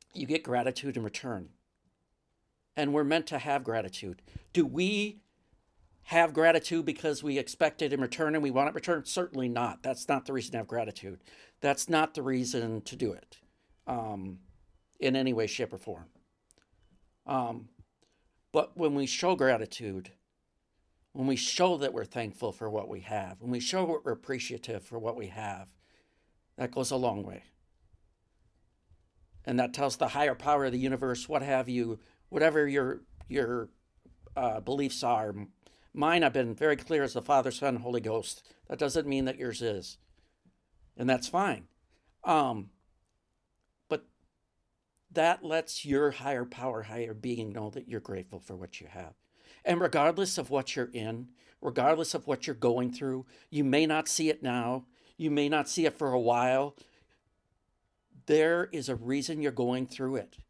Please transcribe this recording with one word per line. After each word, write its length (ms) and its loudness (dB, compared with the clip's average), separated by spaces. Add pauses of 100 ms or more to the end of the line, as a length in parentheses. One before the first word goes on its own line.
(140)
you 120 -8
get 180 0
gratitude 540 -2
in 60 -2
return. 460 -6 (1300)
And 180 0
we're 100 4
meant 240 0
to 100 -2
have 260 -2
gratitude. 580 -6 (320)
Do 120 6
we 540 -2 (840)
have 300 4
gratitude 520 4
because 360 -2
we 160 -2
expect 440 0
it 120 0
in 80 0
return 320 0
and 100 2
we 80 0
want 180 4
it 60 -4
returned? 320 -2
Certainly 420 -2
not. 340 -2
That's 240 -4
not 180 0
the 80 -4
reason 200 -4
to 60 -4
have 80 -6
gratitude. 540 -6 (380)
That's 300 0
not 240 2
the 100 -6
reason 580 -2
to 140 -14
do 160 -2
it, 260 -16 (500)
um, 520 -6 (600)
in 160 2
any 180 2
way, 140 0
shape, 260 -6
or 40 -10
form. 280 -12 (1200)
Um, 420 -4 (840)
but 240 2
when 200 2
we 100 2
show 300 2
gratitude, 760 0 (1000)
when 140 -2
we 80 2
show 420 2
that 160 0
we're 120 -4
thankful 460 -4
for 180 -8
what 200 -4
we 120 -10
have, 400 -6
when 100 -4
we 80 -2
show 440 0
we're 80 -2
appreciative 720 -6
for 140 -12
what 180 -4
we 120 -8
have, 420 -10 (880)
that 140 -4
goes 200 -2
a 60 2
long 260 0
way. 200 -14 (2000)
And 140 0
that 140 0
tells 240 -2
the 120 0
higher 260 2
power 300 2
of 60 0
the 60 0
universe, 500 -2
what 140 0
have 260 0
you, 320 -2 (300)
whatever 380 4
your, 340 0 (260)
your, 420 -2 (640)
uh, 240 -2
beliefs 440 -2
are. 260 2
M-, 200 -8 (440)
mine 280 4
have 120 6
been 200 2
very 220 4
clear 280 0
as 100 -2
the 80 -2
Father, 300 4
Son, 260 0
Holy 240 -2
Ghost. 420 -4 (240)
That 120 -8
doesn't 280 0
mean 180 0
that 120 -2
yours 240 -6
is. 360 -4 (1000)
And 120 0
that's 180 2
fine. 400 0 (560)
Um, 460 2 (1200)
but 160 -4 (1080)
that 320 2
lets 420 -4
your 260 4
higher 340 -4
power, 380 -6
higher 300 -8
being 380 -6
know 200 -8
that 160 -12
you're 120 -8
grateful 400 -10
for 160 -14
what 240 -14
you 80 -20
have. 260 -16 (520)
And 160 2
regardless 560 4
of 120 -4
what 260 -2
you're 180 -2
in, 360 -6 (320)
regardless 520 2
of 140 -6
what 200 -2
you're 80 -4
going 360 2
through, 340 -4 (240)
you 140 2
may 220 6
not 220 0
see 220 2
it 120 0
now, 440 -2 (320)
you 140 0
may 180 2
not 200 2
see 160 2
it 120 2
for 140 0
a 80 4
while. 560 4 (1500)
There 460 4
is 180 -4
a 60 -2
reason 460 -2
you're 100 0
going 360 0
through 300 -4
it. 200 -10 (120)